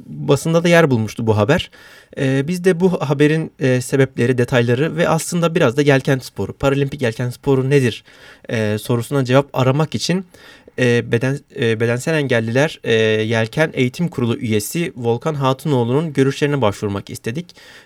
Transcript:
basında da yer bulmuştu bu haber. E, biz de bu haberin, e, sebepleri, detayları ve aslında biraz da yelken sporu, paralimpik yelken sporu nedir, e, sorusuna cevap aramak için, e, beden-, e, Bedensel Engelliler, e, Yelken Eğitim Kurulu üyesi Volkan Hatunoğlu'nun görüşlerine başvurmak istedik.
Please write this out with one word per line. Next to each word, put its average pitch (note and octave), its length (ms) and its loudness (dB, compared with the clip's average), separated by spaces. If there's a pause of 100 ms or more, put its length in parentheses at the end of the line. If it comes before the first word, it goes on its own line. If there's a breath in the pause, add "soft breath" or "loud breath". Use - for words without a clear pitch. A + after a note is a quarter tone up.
basında D3 580 0
da F3 40 2
yer E3+ 220 6
bulmuştu A2+ 360 -2
bu G#2+ 100 2
haber. A#2 340 2 (480 loud breath)
E, C3+ 300 0
biz F3+ 160 -6
de F3+ 160 2
bu F#3 100 4
haberin, D3+ 680 0
e, B2+ 200 2
sebepleri, C3 580 0
detayları B2 580 2
ve E3 120 2
aslında E3 460 0
biraz C#3 220 2
da D3 60 4
yelken C#3 360 4
sporu, - 340 -8
paralimpik C#3 500 -2
yelken B2 260 -2
sporu C3 420 -2
nedir, C3 340 2 (440 loud breath)
e, A2 300 -2
sorusuna B2 460 -2
cevap C3 280 4
aramak C3 420 0
için, F3+ 300 -4 (540 loud breath)
e, A#2+ 340 0
beden-, C3 260 0 (220)
e, A2+ 200 0
Bedensel B2 340 -2
Engelliler, B2+ 680 0
e, - 80 -2 (300)
Yelken A2+ 500 -2
Eğitim C3+ 360 -2
Kurulu A#2+ 280 -2
üyesi A2 600 -4
Volkan A#2+ 380 -2
Hatunoğlu'nun C3+ 800 0
görüşlerine C#3 500 0
başvurmak G2+ 480 -2
istedik. A#2+ 460 -10 (300 loud breath)